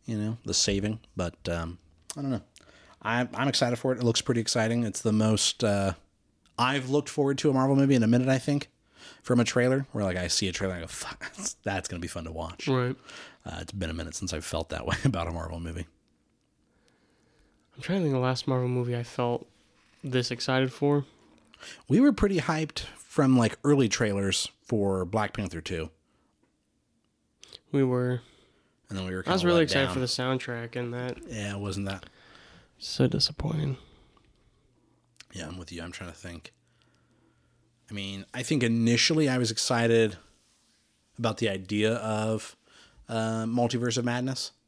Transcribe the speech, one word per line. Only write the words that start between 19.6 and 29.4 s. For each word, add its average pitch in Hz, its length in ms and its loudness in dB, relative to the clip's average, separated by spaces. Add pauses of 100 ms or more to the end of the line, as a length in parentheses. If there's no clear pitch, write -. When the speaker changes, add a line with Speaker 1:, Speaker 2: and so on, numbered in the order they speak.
Speaker 2:
this 127 280 0
excited 131 420 0
for. 143 320 2 (840)
Speaker 1:
We 165 120 6
were 277 120 8
pretty 196 280 2
hyped 156 400 -2 (180)
from, 131 400 4
like, 113 260 4
early 139 240 6
trailers 98 600 0 (140)
for 98 420 0
Black 104 300 -2
Panther 87 260 -6
two. 82 300 -6 (1800)
Speaker 2:
We 139 120 2
were. 123 360 0 (680)
Speaker 1:
And 98 100 -8
then 92 80 -6
we 92 80 -6
were 92 120 -6
Speaker 2:
I 170 60 0
was 185 80 2